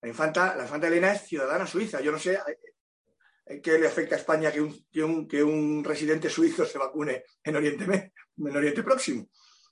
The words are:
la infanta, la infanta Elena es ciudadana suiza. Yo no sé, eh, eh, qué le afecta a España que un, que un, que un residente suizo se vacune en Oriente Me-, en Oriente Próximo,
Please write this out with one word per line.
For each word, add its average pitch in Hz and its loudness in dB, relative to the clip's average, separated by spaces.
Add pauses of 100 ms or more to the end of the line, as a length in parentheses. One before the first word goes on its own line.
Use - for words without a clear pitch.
la 120 -10
infanta, 156 0
la - -6
infanta 151 -2
Elena 175 4
es 202 -4
ciudadana 156 -2
suiza. 175 -4
Yo 147 0
no 156 -4
sé, 180 0
eh, 196 -6 (880)
eh, 143 -14
qué 160 6
le 160 4
afecta - 0
a - 0
España 156 0
que 147 -2
un, 151 -6
que 156 -2
un, 156 -2
que 147 2
un 151 2
residente 156 0
suizo 165 2
se - -4
vacune 147 -4 (180)
en 151 -2
Oriente 147 0
Me-, 196 -2 (240)
en 143 -4
Oriente 143 0
Próximo, 233 0 (440)